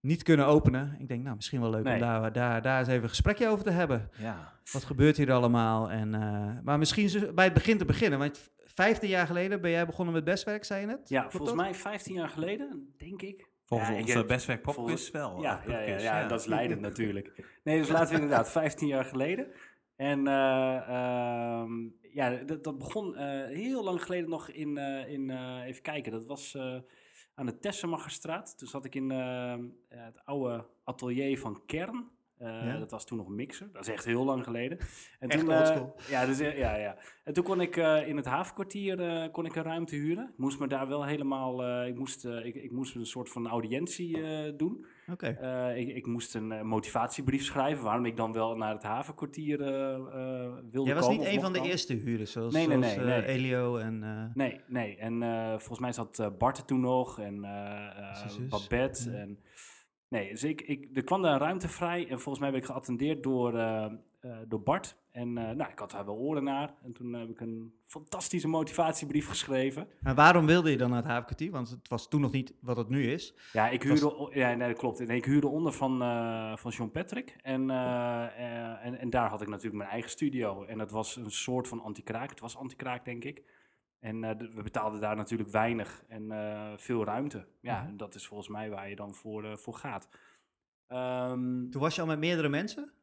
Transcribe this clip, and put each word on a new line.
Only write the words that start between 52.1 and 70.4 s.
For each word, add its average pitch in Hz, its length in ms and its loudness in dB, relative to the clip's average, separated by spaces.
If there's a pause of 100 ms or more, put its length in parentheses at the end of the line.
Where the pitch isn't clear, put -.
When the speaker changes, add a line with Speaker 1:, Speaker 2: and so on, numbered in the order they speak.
Speaker 1:
zoals, 117 220 -2
Speaker 2:
Nee, 160 120 4
nee, 147 160 4
Speaker 1:
zoals, 110 140 2
Speaker 2:
nee, 123 80 0
Speaker 1:
eh, 123 220 4
Speaker 2:
nee. - 0 - (100)
Speaker 1:
Elio 123 400 2
en, 110 260 -2
eh, 107 220 -6 (100)
Speaker 2:
Nee, 131 320 0
nee. 113 300 -4
En, 113 260 -2
eh, 113 280 0
volgens 110 300 -6
mij 123 120 -2
zat, 117 260 -6
eh, 110 100 0 (100)
Bart 123 200 4
er - 60 -12
toen 131 160 2
nog 127 400 2
en, 101 240 -6
eh, 101 420 -8 (120)
eh, 101 160 -12
Speaker 1:
Zijn 104 160 -10
zus. 113 180 -8
Speaker 2:
Babette 120 640 0
Speaker 1:
Ja. 113 60 -6
Speaker 2:
en, 101 220 -10 (680)
nee, 101 220 -2
dus 110 140 -6
ik, 156 160 -2
ik, 139 360 -6
er 131 80 0
kwam 190 180 2
daar 165 100 6
een 139 60 4
ruimte 170 300 0
vrij 175 400 -2
en 127 120 -6
volgens 135 180 -4
mij 139 140 0
werd 131 100 0
ik - 80 -10
geattendeerd 131 520 0
door, 123 360 2
eh, 113 260 2 (360)
eh, 123 160 -12 (120)
door 110 140 -2
Bart. 180 340 0 (160)
En, 120 260 -4
eh, 113 120 -2
nou, 139 200 -4
ik - 80 -18
had - 120 -10
daar 101 140 -6
wel 101 120 -4
oren 139 280 0
naar. 139 380 -2
En 123 100 -14
toen 120 200 -8
heb 117 160 -8
ik 113 120 -10
een 113 340 -8 (120)
fantastische 165 640 -4
motivatiebrief 156 800 0
geschreven. 135 600 0 (120)
Speaker 1:
Maar 135 140 2
waarom 160 320 10